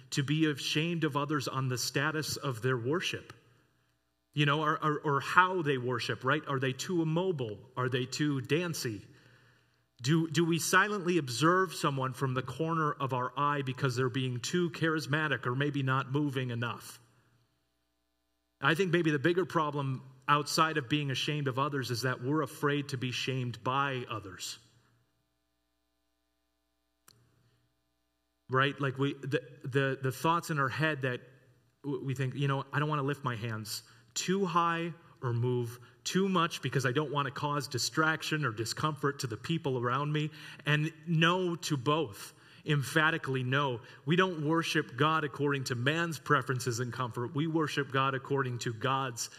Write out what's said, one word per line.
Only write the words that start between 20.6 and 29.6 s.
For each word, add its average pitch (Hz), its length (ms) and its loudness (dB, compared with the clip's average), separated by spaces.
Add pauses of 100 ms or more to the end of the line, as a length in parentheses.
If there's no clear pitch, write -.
of 131 120 -2
being 147 220 0
ashamed 147 360 -2
of 123 120 -2
others 139 320 -2
is 113 100 -4
that 123 220 -2
we're 147 180 0
afraid 143 480 -2
to 131 80 -6
be 123 140 -4
shamed 123 520 -4
by 131 460 -2
others. 95 480 -10 (4000)
Right? 135 320 2
Like 131 160 -2
we, 139 160 2
the, 139 280 -2 (220)